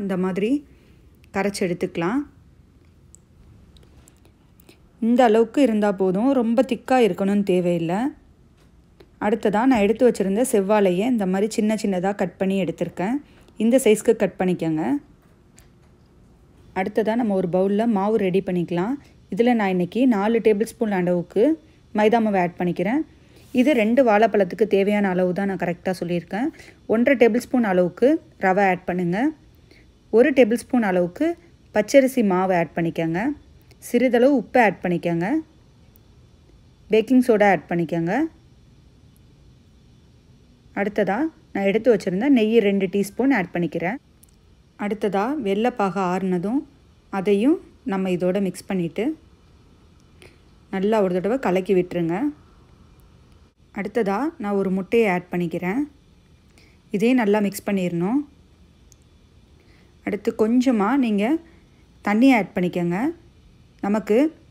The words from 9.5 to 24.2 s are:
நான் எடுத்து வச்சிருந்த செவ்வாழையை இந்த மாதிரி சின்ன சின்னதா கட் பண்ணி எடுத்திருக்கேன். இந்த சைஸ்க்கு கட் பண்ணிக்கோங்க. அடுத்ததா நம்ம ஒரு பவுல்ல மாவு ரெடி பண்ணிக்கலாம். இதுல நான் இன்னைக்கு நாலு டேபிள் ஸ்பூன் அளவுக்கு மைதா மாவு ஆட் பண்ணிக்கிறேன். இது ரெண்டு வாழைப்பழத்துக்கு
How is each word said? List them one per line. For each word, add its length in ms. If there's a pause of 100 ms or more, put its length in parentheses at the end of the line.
நான் 160
எடுத்து 220
வச்சிருந்த 340 (100)
செவ்வாழையை 600
இந்த 180
மாதிரி 240
சின்ன 260
சின்னதா 380
கட் 200
பண்ணி 240
எடுத்திருக்கேன். 520 (480)
இந்த 200
சைஸ்க்கு 280 (100)
கட் 180
பண்ணிக்கோங்க. 440 (2000)
அடுத்ததா 400
நம்ம 200
ஒரு 160
பவுல்ல 260 (140)
மாவு 200 (100)
ரெடி 200
பண்ணிக்கலாம். 480 (380)
இதுல 260
நான் 160
இன்னைக்கு 260 (140)
நாலு 320
டேபிள் 260
ஸ்பூன் 280
அளவுக்கு 420 (560)
மைதா 280
மாவு 180
ஆட் 160
பண்ணிக்கிறேன். 420 (580)
இது 100 (100)
ரெண்டு 280
வாழைப்பழத்துக்கு 640